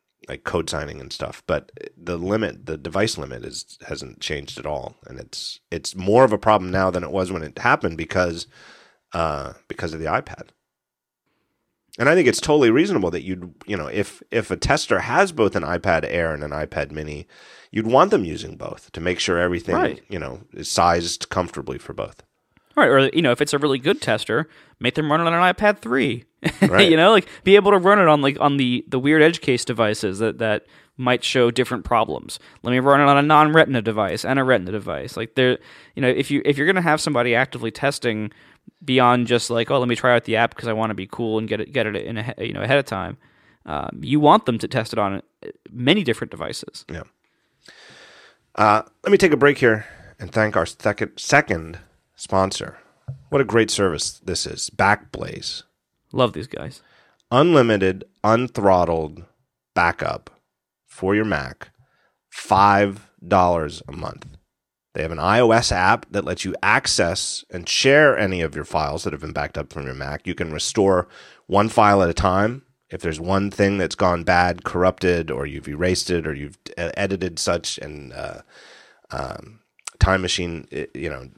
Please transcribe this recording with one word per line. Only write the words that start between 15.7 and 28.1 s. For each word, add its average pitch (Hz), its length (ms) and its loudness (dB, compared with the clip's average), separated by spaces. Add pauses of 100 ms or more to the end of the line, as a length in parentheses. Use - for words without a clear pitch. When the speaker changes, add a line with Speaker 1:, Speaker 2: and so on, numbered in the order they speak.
Speaker 1:
Air 80 280 -2
and 73 100 -8
an 73 80 -8
iPad 73 400 -6
Mini, 76 340 -10 (460)
you'd 107 160 -4
want 147 240 4
them 139 140 2
using - 320 -10
both - 340 -16
to - 80 -14
make 87 180 -2
sure 87 200 -2
everything, 87 380 -2
Speaker 2:
Right. - 340 -2
Speaker 1:
you 92 100 -8
know, 67 220 -12 (100)
is - 180 -12
sized 87 600 0
comfortably 76 480 -6
for - 160 -16
both. - 280 -12 (540)
Speaker 2:
Right, - 140 6
or, 135 240 4
you 170 80 0
know, 139 100 2
if 120 80 -2
it's 147 140 -2
a 147 40 0
really 139 220 -2
good 180 220 -2
tester, 120 480 -2 (280)
make 127 180 -2
them 156 140 -2
run 156 120 2
it 170 60 0
on 165 60 0
an 180 200 2
iPad 202 240 0
three. 226 480 -2 (180)
<laughs> - 180 -6
Speaker 1:
Right. 190 300 6
Speaker 2:
You 156 60 4
know, 175 140 6
like, 208 160 4 (180)
be 190 100 8
able 202 160 6
to 202 60 6
run 190 200 4
it 185 120 6
on, 151 120 6